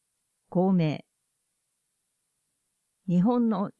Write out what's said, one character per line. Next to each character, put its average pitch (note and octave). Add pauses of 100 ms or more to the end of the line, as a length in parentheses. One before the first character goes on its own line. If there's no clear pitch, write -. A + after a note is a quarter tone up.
(500)
公 F#3
明。 D#3+ (2000)
日 F3
本 A#3+
の G3